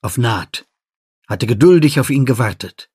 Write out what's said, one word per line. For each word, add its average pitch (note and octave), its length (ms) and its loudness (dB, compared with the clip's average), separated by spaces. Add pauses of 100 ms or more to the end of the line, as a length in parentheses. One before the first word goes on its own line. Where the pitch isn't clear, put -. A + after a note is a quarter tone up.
auf - 160 -8
Naht, A2+ 500 -6 (600)
hatte A2 180 -6
geduldig D3 540 4
auf - 80 -4
ihn C#3 160 0
gewartet. A2+ 680 -6